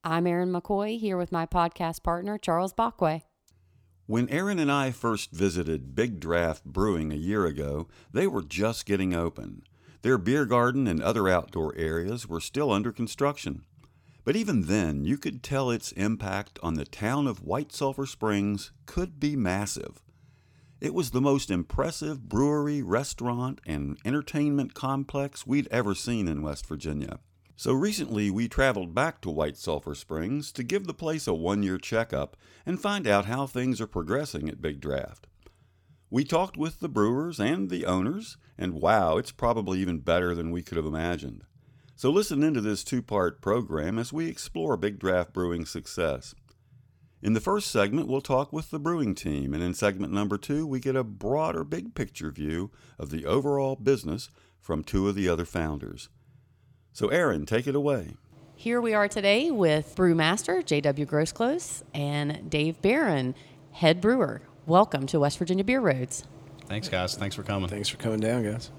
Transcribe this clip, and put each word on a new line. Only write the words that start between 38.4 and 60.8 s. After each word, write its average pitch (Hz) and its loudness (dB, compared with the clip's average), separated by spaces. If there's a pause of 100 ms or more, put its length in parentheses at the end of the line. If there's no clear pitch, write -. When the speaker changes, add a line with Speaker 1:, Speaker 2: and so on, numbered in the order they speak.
Speaker 2:
and 92 -2
wow, 85 4
it's 113 -4
probably 107 0
even 90 0
better 87 2
than 85 -4
we 85 -4
could 85 -6
have 78 -2
imagined. 76 -4 (520)
So 127 0
listen 170 2
into 151 4
this 104 -2
two-part 101 0
program 95 0
as 120 -6
we 165 -4
explore 160 -4
Big 98 -2
Draft 90 2
Brewing's 87 -2
success. 78 -4 (880)
In 107 2
the 110 4
first 202 0
segment, 113 2
we'll 131 0
talk 135 0
with 151 -8
the 156 -6
brewing 147 0
team, 71 -2
and 78 -2
in 90 -2
segment 95 0
number 101 0
two, 147 -4
we 131 -4
get 131 -2
a 127 0
broader 143 -2
big 165 -8
picture - -6
view 78 -4 (260)
of 71 -10
the 71 -6
overall 135 2
business 110 0 (280)
from 78 -4
two 98 0
of 101 2
the 95 0
other 85 2
founders. 76 -4 (840)
So, - 0
Erin, 127 4
take 123 0
it 139 0
away. 139 0 (400)
Speaker 1:
Here 240 0
we 226 2
are 208 4
today 208 4
with 160 4
brewmaster 180 4
J 147 2